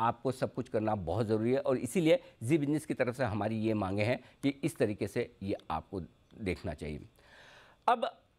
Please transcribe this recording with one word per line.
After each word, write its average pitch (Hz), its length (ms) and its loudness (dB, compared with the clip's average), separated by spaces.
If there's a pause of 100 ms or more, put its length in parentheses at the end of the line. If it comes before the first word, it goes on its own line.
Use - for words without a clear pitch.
आपको 120 320 0
सब - 220 -4
कुछ 127 140 -6
करना 107 260 0
बहुत 98 320 0
ज़रूरी 110 260 2
है 131 60 4
और 135 200 0
इसीलिए 165 400 4 (240)
जी 139 160 4
बिजनेस 147 280 0
की - 80 -2
तरफ 120 220 0
से 135 80 0
हमारी 110 340 0
ये 110 160 2
मांगे 101 280 0
हैं 120 160 0 (240)
कि 139 120 2 (100)
इस 156 120 -2
तरीके 104 320 0
से - 220 -4 (120)
ये 98 140 -2 (140)
आपको 82 300 -6 (400)
देखना 90 340 -4
चाहिए। 76 260 -8 (880)
अब 240 220 2 (280)